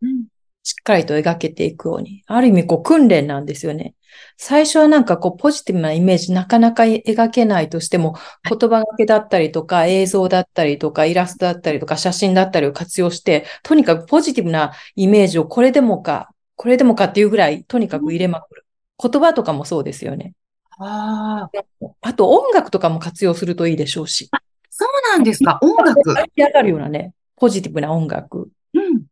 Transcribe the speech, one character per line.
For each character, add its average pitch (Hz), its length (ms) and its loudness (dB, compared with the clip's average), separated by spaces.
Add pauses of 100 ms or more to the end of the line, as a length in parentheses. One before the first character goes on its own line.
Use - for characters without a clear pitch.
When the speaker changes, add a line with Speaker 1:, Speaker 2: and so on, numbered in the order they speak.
Speaker 1:
う 233 40 -6
ん。 254 180 -6 (400)
Speaker 2:
し - 80 -8
っ - 20 -18 (100)
か 208 120 2
り 160 100 0
と 147 80 -4
描 170 240 -2
け 165 100 -6
て 165 160 -6
い 160 120 -6
く - 120 -10
よ 165 60 -4
う - 80 -8
に。 - 240 -16
あ 220 160 -4
る 254 60 4
意 220 40 6
味、 175 140 2
こ 247 100 0
う、 247 60 -10
訓 302 260 4
練 156 180 2
な 143 140 -6
ん 147 60 -10
で 151 80 -10
す - 100 -12
よ 160 80 -6
ね。 160 220 -12 (420)
最 294 300 0
初 311 140 2
は 302 80 6
な 302 100 6
ん 254 60 4
か 175 120 0
こ 175 180 -4
う、 - 60 -20
ポ 294 100 2
ジ 294 140 -6
テ - 80 -4
ィ 185 40 -2
ブ 175 40 0
な 156 120 -2
イ 160 80 -2
メ 180 160 4
ー - 20 -4
ジ 170 160 -4
な 185 100 -2
か 233 140 2
な 233 160 4
か 233 80 2
描 226 480 0
け 240 160 2
な 190 160 0
い 156 80 -6
と 165 100 -6
し 165 80 -8
て - 80 0
も、 165 160 0
Speaker 1:
は - 80 -16 (320)
い。 226 60 -2
Speaker 2:
言 233 100 2
葉 226 120 2
が 220 40 -2 (120)
け 220 100 2
だ 220 120 4
っ - 100 -4
た 196 100 0
り 160 120 0
と 160 140 -6
か、 170 220 0
映 190 200 2
像 185 220 0
だ 185 120 2
っ 180 120 -6
た 165 120 -2
り 147 140 -2
と 151 140 -4
か、 156 140 2
イ 170 80 -2
ラ 180 120 0
ス 175 120 -16
ト 185 80 -2
だ 175 60 -2
っ 175 80 -10
た 165 120 -4
り 147 60 -4
と 160 80 -8
か、 156 100 -6
写 175 160 -4
真 185 220 0
だ 185 80 4
っ 190 80 -2
た 185 100 0
り 143 60 0
を 143 60 -2
活 - 280 -8
用 175 100 0
し 170 120 -10
て、 156 240 0 (160)
と - 120 0
に 311 100 6
か 165 120 2
く 165 100 -14
ポ - 140 2
ジ 302 140 -2
テ 233 80 -2
ィ - 20 -4
ブ 170 60 -2
な 151 240 -2 (200)
イ 196 120 0
メ 208 180 6
ー - 40 4
ジ - 100 -2
を 160 80 0
こ 240 160 -2
れ 262 80 4
で 269 100 2
も 220 220 0
か、 147 260 -6 (280)
こ - 120 -6
れ 247 80 4
で 262 80 2
も 233 120 4
か 202 80 2
っ - 80 -2
て 202 80 0
い - 20 4
う 208 80 2
ぐ 220 80 0
ら 175 100 4
い、 151 160 -6
と - 140 -4
に 208 100 -2
か 156 120 -8
く 151 120 -4
入 170 60 -4
れ 180 100 -2
ま 165 140 -6
く - 140 -20
る。 - 100 -20 (360)
Speaker 1:
う - 40 -2
ん。 233 40 -4
Speaker 2:
言 359 120 0
葉 330 100 4
と 285 120 -4
か 156 100 -4
も 143 100 -8
そ 170 140 -6
う 139 60 -4
で 143 100 -10
す - 100 -14
よ 143 120 -10
ね。 180 180 -14 (460)
Speaker 1:
あ 214 720 -8
あ。 - 340 -12 (160)
Speaker 2:
あ 240 120 -6
と、 196 160 2
音 494 220 4
楽 381 180 0
と 196 80 -2
か 170 120 0
も 160 80 -4
活 165 260 -8
用 180 80 2
す 170 140 -8
る 175 100 -6
と 175 100 -2
い 170 60 0
い 156 40 -2
で 147 100 -4
し - 100 -8
ょ 165 60 -6
う - 40 -10
し。 - 260 -8
Speaker 1:
あ、 269 60 -4 (300)
そ - 160 -6
う 508 320 0
な - 20 4
ん 277 60 4
で 220 80 2
す 190 100 -4
か。 170 200 2
音 403 200 4
楽。 277 280 4
Speaker 2:
湧 285 160 0
き - 100 -20
上 285 160 4
が 285 100 4
る 214 80 0
よ 165 60 -2
う - 40 -8
な 147 100 -8
ね、 175 240 -8 (220)
ポ 247 120 2
ジ 190 140 -2
テ 196 80 -10
ィ - 20 -12
ブ 156 80 -6
な 151 100 -4
音 160 160 -2
楽。 - 440 -10 (240)
Speaker 1:
う 294 40 0
ん。 359 340 0